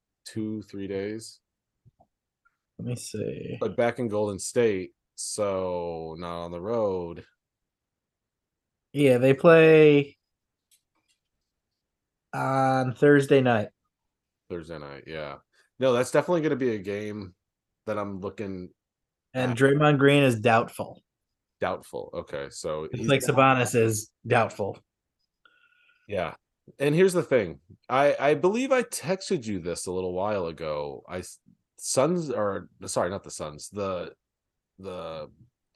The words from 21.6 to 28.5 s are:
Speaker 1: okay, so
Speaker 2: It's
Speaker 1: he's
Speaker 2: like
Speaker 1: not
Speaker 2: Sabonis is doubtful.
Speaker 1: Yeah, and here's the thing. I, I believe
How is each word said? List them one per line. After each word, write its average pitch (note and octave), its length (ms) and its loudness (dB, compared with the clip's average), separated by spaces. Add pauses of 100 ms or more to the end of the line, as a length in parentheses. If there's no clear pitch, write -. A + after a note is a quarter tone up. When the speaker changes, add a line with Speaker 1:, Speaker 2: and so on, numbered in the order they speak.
Speaker 1:
okay, D2 360 -10
so D#2 360 -8
Speaker 2:
It's B2 140 -10
Speaker 1:
he's A2 100 -6
Speaker 2:
like C3+ 180 2
Speaker 1:
not C3+ 80 0
Speaker 2:
Sabonis C3 400 4
is A2 340 0 (160)
doubtful. A2 520 -2 (1300)
Speaker 1:
Yeah, F#2 280 -6 (440)
and D3 160 2
here's F#3 180 4
the F3 100 0
thing. G2 360 0 (300)
I, C3+ 300 4
I C#3+ 160 4
believe G#3+ 360 0